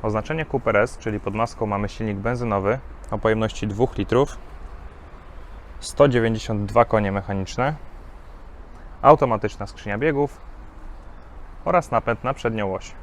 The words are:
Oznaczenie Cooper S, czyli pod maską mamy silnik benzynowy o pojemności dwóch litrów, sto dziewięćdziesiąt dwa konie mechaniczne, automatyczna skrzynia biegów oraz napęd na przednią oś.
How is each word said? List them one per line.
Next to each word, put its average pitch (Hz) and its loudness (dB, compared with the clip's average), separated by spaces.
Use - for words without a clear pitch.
Oznaczenie 113 0
Cooper 123 2
S, 113 2
czyli 107 -2
pod 101 -4
maską 113 0
mamy 101 0
silnik 107 -4
benzynowy 113 0
o 107 -2
pojemności 110 2
dwóch 104 0
litrów, 117 2
sto - 6
dziewięćdziesiąt 113 2
dwa 113 6
konie 104 4
mechaniczne, 98 0
automatyczna 113 6
skrzynia 104 -6
biegów 143 0
oraz 175 2
napęd 117 2
na 131 0
przednią 107 0
oś. - -8